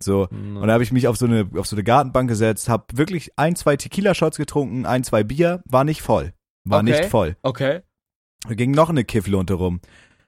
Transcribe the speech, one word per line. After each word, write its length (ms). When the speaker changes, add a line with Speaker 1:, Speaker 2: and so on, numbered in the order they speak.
Speaker 1:
So. 280
Speaker 2:
Mhm. 260
Speaker 1:
Und 120
da 60
hab 60
ich 120
mich 160
auf 80
so 100
eine, 300
auf 100
so 100
eine 80
Gartenbank 440
gesetzt, 400
hab 280
wirklich 420
ein, 180
zwei 200
Tequila-Shots 600
getrunken, 480
ein, 180
zwei 200
Bier, 420
war 180
nicht 180
voll. 300
War 160
Speaker 2:
Okay. 120
Speaker 1:
nicht 140
voll. 360
Speaker 2:
Okay. 380
Speaker 1:
Da 80
ging 160
noch 200
eine 140
Kifflunte 500
rum. 260